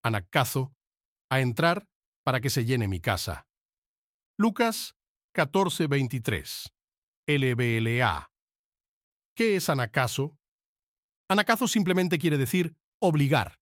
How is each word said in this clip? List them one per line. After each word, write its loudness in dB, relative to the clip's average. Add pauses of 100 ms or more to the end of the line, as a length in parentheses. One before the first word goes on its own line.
Anaggazo, -2 (560)
"a 0
entrar 0 (360)
para 0
que -2
se 0
llene 0
mi -2
casa". -4 (920)
Lucas 0 (400)
catorce 0
veintitrés, -4 (540)
L 2
B 0
L 0
A. -2 (1040)
¿Qué 2
es -2
anacazo? -2 (920)
Anacazo 2
simplemente 2
quiere 2
decir 0 (260)
obligar. 2